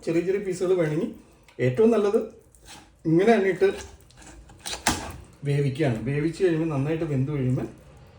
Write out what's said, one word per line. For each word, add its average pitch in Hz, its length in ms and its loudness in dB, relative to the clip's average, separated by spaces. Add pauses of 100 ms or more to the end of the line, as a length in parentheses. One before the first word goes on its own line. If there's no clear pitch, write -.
ചെറിയ 165 220 0
ചെറിയ 190 200 0
പീസുകൾ 180 340 0
വേണമെങ്കിൽ 160 300 -2 (540)
ഏറ്റവും 220 300 4
നല്ലത് 202 240 2 (880)
ഇങ്ങനെ 180 260 6
തന്നെ 190 200 2
ഇട്ട് 190 140 2 (1800)
വേവിക്കുകയാണ്. 139 500 0 (100)
വേവിച്ച് 156 380 -2
കഴിയുമ്പോൾ, 165 300 0
നന്നായിട്ട് 156 380 -2
വെന്ത് 131 220 0
കഴിയുമ്പോൾ 131 320 -2 (520)